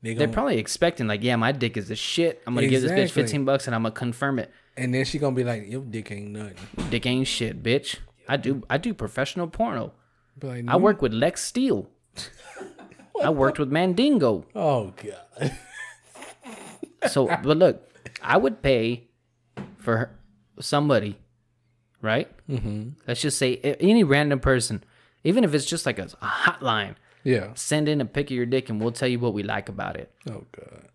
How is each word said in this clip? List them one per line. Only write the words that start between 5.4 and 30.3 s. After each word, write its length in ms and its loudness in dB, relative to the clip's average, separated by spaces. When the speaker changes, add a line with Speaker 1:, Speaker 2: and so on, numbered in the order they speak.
Speaker 1:
like, 260 -4
"Your 100 -6
dick 300 -10
ain't 200 -10
nothing." 260 -10
Speaker 2:
"Dick 160 -2
ain't 220 0
shit, 360 -4
bitch. 360 0
I 80 0
do, 340 -2
I 100 2
do 140 -4
professional 540 -4
porno. 460 -4
Speaker 1:
Be 100 -10
like, 100 -10
Speaker 2:
I 60 2
Speaker 1:
"No." 60 6
Speaker 2:
work 220 4
with 120 2
Lex 320 2
Steel. 420 0
Speaker 1:
<laughs> 40 -18
What 120 2
Speaker 2:
I 40 6
worked 280 4
Speaker 1:
the 60 0
Speaker 2:
with 80 -2
Mandingo." 720 4
Speaker 1:
Oh, 440 0
God. 600 -6
<laughs> 1500 -12
Speaker 2:
So, 200 4
but 300 2
look, 240 6
I 140 2
would 260 2
pay 460 2
for 200 0
her, 220 -4
somebody, 580 0
right? 280 0
Speaker 1:
Mm-hmm. 400 -4
Speaker 2:
Let's 140 -4
just 160 0
say 260 0
a-, 180 0
any 240 8
random 340 4
person, 440 2
even 180 4
if 100 2
it's 120 2
just 200 -4
like 140 -2
a, 40 -6
a 60 -8
hotline. 680 -2
Speaker 1:
Yeah. 300 0
Speaker 2:
Send 340 0
in 120 0
a 40 -2
pic 220 -4
of 80 -8
your 100 0
dick 240 0
and 120 -4
we'll 120 0
tell 160 -2
you 100 0
what 140 0
we 100 -2
like 260 -4
about 280 -8
it. 140 -14
Speaker 1:
Oh, 240 -12